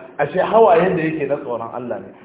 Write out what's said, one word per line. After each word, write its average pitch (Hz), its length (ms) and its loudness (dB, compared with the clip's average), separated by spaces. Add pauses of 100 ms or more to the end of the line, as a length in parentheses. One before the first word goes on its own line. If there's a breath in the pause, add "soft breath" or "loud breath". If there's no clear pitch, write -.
(180)
Ashe 147 220 -4
hawayen 180 560 4
da 160 60 -4
yake 156 260 -4
na 143 80 -2
tsoron 117 380 -8
Allah 117 260 -8
ne. 98 60 -18 (180 loud breath)